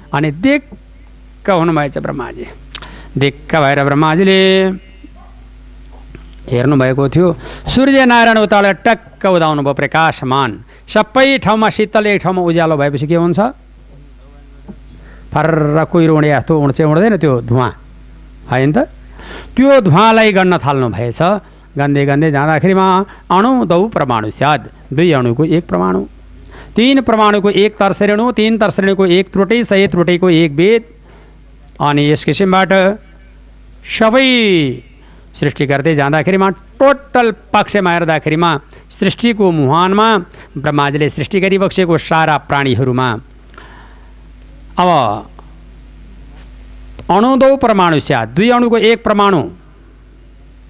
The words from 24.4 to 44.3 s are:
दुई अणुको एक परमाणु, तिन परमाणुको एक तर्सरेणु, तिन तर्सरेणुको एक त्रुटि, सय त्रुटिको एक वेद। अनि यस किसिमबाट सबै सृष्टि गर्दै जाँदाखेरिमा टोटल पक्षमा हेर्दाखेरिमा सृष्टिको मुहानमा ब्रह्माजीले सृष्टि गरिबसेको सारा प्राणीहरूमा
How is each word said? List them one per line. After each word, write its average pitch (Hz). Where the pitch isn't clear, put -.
दुई 131
अणुको 127
एक 165
परमाणु, 185
तिन 262
परमाणुको 208
एक 208
तर्सरेणु, 208
तिन 220
तर्सरेणुको 196
एक 185
त्रुटि, 196
सय 196
त्रुटिको 175
एक 165
वेद। 202
अनि 147
यस 147
किसिमबाट 190
सबै 220
सृष्टि 147
गर्दै 139
जाँदाखेरिमा 156
टोटल 262
पक्षमा 196
हेर्दाखेरिमा 160
सृष्टिको 202
मुहानमा 185
ब्रह्माजीले 143
सृष्टि 156
गरिबसेको 185
सारा 156
प्राणीहरूमा 127